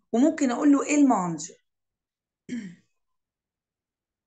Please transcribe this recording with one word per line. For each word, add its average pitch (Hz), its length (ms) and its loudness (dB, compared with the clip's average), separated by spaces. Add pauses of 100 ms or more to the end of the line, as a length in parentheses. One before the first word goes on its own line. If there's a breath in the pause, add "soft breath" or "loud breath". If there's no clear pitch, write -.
(120)
وممكن 277 400 0
أقول 285 200 2
له 277 100 4 (140)
إل 294 120 4
مانج. 175 440 -4 (960)
<clears throat> 196 360 -14 (1400)